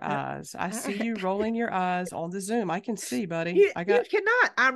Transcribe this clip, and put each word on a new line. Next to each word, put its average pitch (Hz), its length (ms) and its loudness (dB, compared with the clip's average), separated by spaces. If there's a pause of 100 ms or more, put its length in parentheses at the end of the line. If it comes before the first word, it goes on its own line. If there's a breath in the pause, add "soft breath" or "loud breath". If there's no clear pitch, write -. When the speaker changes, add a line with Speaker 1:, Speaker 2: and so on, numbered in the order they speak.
Speaker 1:
Uh, 160 40 -4
Speaker 2:
eyes. 143 480 -6
I 170 120 -4
Speaker 1:
uh, - 40 -4
Speaker 2:
see 214 300 -4
you 226 120 -2
rolling 202 400 0
your 233 180 -2
eyes 180 400 -2
on 165 180 -6
the 196 100 -8
Zoom. 202 300 0
I 175 100 -2
can 214 180 -4
see, 247 260 -4
buddy. 170 300 -2
Speaker 1:
You, 392 200 6
Speaker 2:
I 175 100 -4
got 466 280 2
Speaker 1:
you 415 80 4
cannot. 453 380 4
I'm 254 180 4